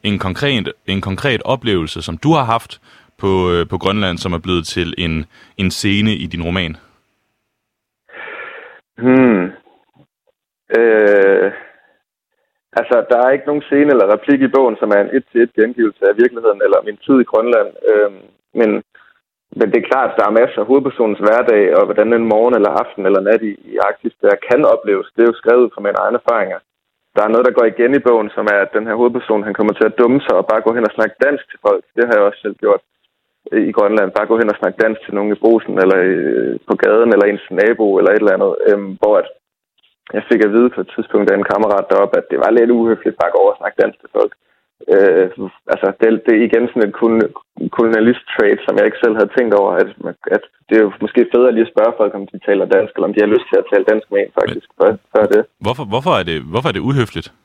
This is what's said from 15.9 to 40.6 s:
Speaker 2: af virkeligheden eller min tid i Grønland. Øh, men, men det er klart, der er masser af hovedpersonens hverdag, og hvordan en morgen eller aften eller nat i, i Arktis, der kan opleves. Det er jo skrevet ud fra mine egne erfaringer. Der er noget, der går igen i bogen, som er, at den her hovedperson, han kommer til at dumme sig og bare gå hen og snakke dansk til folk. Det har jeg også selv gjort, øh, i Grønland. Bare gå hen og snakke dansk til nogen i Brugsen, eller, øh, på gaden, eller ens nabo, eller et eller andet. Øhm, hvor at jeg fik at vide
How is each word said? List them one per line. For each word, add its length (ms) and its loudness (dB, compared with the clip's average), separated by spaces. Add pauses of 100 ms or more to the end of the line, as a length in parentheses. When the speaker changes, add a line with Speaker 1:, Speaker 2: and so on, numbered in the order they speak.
Speaker 2:
af 140 0
virkeligheden 420 0
eller 220 2
min 180 -10
tid 160 2
i 100 -2
Grønland. 380 0 (220)
Øh, 200 2 (480)
men, 100 2 (880)
men 120 2
det 80 0
er 120 -6
klart, 260 0
der 100 2
er 140 0
masser 200 -2
af 100 -6
hovedpersonens 540 0
hverdag, 380 2 (140)
og 80 4
hvordan 280 0
en 200 0
morgen 220 2
eller 160 2 (100)
aften 240 -8
eller 240 2
nat 120 2 (100)
i, 20 -12 (180)
i 20 -14 (160)
Arktis, 320 -8
der 140 4 (140)
kan 240 2
opleves. 420 -2
Det 80 0
er 80 6
jo 100 -8
skrevet 240 4
ud 80 -6
fra 120 -16
mine 180 -2
egne 200 -2
erfaringer. 360 -2 (560)
Der 80 2
er 100 0
noget, 140 2
der 100 0
går 160 4
igen 220 0
i 120 -2
bogen, 280 2
som 100 -4 (100)
er, 100 2
at 120 -16
den 100 -4
her 140 -4
hovedperson, 460 -2
han 100 -6
kommer 160 0
til 140 0
at 140 -4
dumme 200 2
sig 180 -2
og 120 -2
bare 140 0
gå 100 2
hen 140 0
og 80 -8
snakke 180 -2 (100)
dansk 240 -2
til 180 -20
folk. 160 0 (120)
Det 120 2
har 80 0
jeg 140 4
også 120 -8
selv 220 -8
gjort, 180 2 (720)
øh, 180 0
i 80 -6
Grønland. 400 0
Bare 140 -2
gå 60 2
hen 160 0
og 80 -8
snakke 220 -4
dansk 220 -2
til 100 -10
nogen 160 -2
i 120 -4
Brugsen, 400 2
eller, 160 4 (120)
øh, 480 -2 (100)
på 140 0
gaden, 300 4
eller 140 4
ens 180 -4 (140)
nabo, 280 2 (100)
eller 140 4
et 120 2
eller 140 2
andet. 160 0 (160)
Øhm, 220 -2 (100)
hvor 200 2
at 60 -8 (880)
jeg 140 -6
fik 140 2
at 100 0
vide 140 4